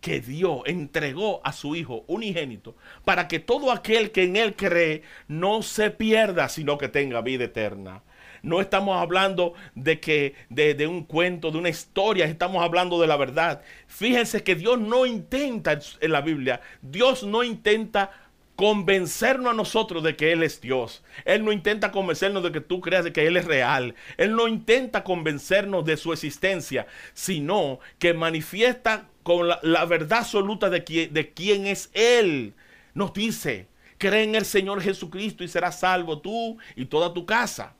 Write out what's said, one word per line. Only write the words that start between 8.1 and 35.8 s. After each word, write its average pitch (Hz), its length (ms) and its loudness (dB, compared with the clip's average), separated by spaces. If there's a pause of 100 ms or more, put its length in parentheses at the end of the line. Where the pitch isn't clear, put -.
No 170 220 0
estamos 196 380 0
hablando 180 520 2 (220)
de 151 260 0
que, 147 340 0 (140)
de, 147 240 2
de 143 140 0
un 170 180 -6
cuento, 165 460 -2
de 156 80 -4
una 175 100 -2
historia, 190 560 0
estamos 170 380 0
hablando 175 360 2
de 165 100 6
la 147 80 4
verdad. 143 460 0 (260)
Fíjense 226 540 0
que 185 120 2
Dios 220 240 2
no 233 260 2
intenta, 233 680 -2
en 147 100 -2
su, - 180 -18
en 160 120 0
la 143 100 2
Biblia, 131 400 -2 (180)
Dios 220 440 2
no 220 200 0
intenta 214 680 0 (420)
convencernos 208 960 2
a 226 40 0
nosotros 208 460 -2
de 156 140 0
que 156 160 2
Él 165 100 2
es - 180 -2
Dios. 123 440 -4 (200)
Él 208 200 2
no 214 80 2
intenta 196 400 0
convencernos 190 500 -2
de 170 80 0
que 156 100 -6
tú 180 200 -4
creas 175 240 0
de 165 80 -4
que 151 120 2
Él 170 120 4
es 170 80 2
real. 131 500 2 (220)
Él 208 180 2
no 233 140 2
intenta 226 560 0
convencernos 180 800 0
de 156 120 0
su 165 160 -6
existencia, 156 760 -4 (260)
sino 156 640 -2 (220)
que 170 140 4
manifiesta 190 960 0 (140)
con 175 240 4
la, 170 160 0
la 165 220 4
verdad 170 360 2
absoluta 202 500 0
de 175 140 -2
qui-, 160 240 -2
de 151 240 -4
quién 196 340 0
es 196 260 -6
Él. 196 640 2 (400)
Nos 190 180 -4
dice, 156 560 -4 (280)
"Cree 202 280 2
en 214 100 0
el 214 100 2
Señor 196 360 0
Jesucristo 190 640 -6
y 170 40 -8
serás 170 320 -2